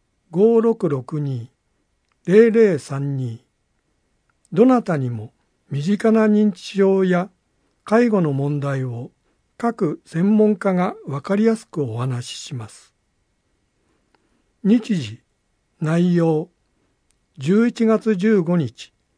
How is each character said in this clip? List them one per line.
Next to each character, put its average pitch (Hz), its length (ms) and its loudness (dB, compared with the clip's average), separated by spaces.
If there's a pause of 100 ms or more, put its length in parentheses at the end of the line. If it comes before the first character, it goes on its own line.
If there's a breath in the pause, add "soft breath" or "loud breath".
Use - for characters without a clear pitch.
(300)
五 220 320 4
六 226 280 0
六 143 300 -6
二 131 300 -8 (760)
零 220 260 6
零 208 260 4
三 139 400 -6
二。 117 260 -8 (1080)
ど 196 140 4
な 254 180 4
た 165 140 -2
に 127 120 -4
も 113 240 -10 (360)
身 139 120 -6
近 202 300 0
な 220 160 4
認 214 240 2
知 - 80 -10
症 190 460 0
や 180 260 0 (520)
介 240 260 2
護 202 120 2
の 147 120 0
問 143 260 -2
題 139 240 -4
を 123 280 -10 (460)
各 - 480 -4
専 196 320 0
門 214 180 4
家 190 180 -2
が 180 220 -2 (120)
わ 143 140 -8
か 196 140 -4
り 214 100 2
や 226 100 2
す - 120 -14
く 151 160 -6
お 113 140 -8
話 123 300 -6
し - 120 -14
し - 160 -14
ま 110 140 -12
す。 - 240 -20 (1700)
日 214 320 0
時、 117 260 -8 (580)
内 170 360 0
容、 165 340 0 (880)
十 196 300 2
一 226 180 -2
月 220 300 0
十 202 260 2
五 175 160 0
日、 - 360 -6 (240)